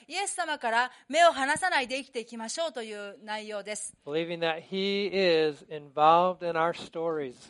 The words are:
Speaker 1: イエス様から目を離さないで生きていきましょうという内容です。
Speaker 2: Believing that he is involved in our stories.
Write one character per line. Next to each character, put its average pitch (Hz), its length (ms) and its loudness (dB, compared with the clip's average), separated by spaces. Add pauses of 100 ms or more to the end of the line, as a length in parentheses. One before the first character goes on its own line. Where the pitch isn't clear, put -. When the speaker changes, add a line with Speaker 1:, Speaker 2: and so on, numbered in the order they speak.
Speaker 1:
イ 285 80 -14
エ 381 140 -2
ス - 80 -6
様 320 240 -4
か 233 100 -2
ら 240 220 2 (160)
目 320 180 6
を 320 60 8
離 269 240 0
さ 359 140 -2
な 311 100 2
い 247 80 -4
で 254 80 -4
生 277 80 -6
き - 80 -20
て 233 80 -6
い 226 60 -10
き 233 100 -16
ま 226 120 -10
し 311 120 -8
ょ 330 80 -2
う - 40 -8
と 233 120 -8
い 214 100 -10
う 202 300 -12
内 214 240 -8
容 208 160 -8
で 208 100 -8
す。 - 180 -10 (140)
Speaker 2:
Believing 165 320 -4
that 165 320 -2
he 196 380 -2
is 165 600 2
involved 160 800 4
in 170 40 -4
our 165 200 0
stories. 160 640 -6 (160)